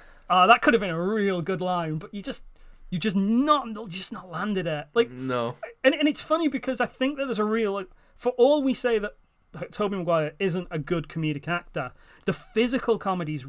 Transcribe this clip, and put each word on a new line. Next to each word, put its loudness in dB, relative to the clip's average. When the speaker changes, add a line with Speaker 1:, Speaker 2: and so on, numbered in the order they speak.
Speaker 1:
"Oh, 6
that 8
could 6
have 2
been -2
a -2
real 0
good -2
line," -2
but -12
you -10
just, -8
you -4
just -2
not, 2
you -10
just -8
not -14
landed -2
it. -4
Like, 4
Speaker 2:
No. -2
Speaker 1:
and, 6
and 0
it's -2
funny 0
because -2
I 2
think -4
that -4
there's -4
a 0
real, 0
like, -6
for -2
all 6
we 2
say 0
that -6
Tobey -2
Maguire 0
isn't -2
a -4
good -2
comedic -4
actor, -6
the 0
physical 0
comedy's -4